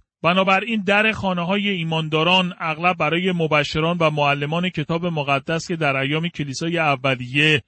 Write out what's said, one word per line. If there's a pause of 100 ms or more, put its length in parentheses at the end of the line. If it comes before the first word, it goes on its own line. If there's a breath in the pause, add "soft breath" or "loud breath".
(220)
بنابراین
در
خانه‌های
ایمانداران
اغلب
برای
مبشران
و
معلمان
کتاب
مقدس
که
در
ایام
کلیسای
اولیه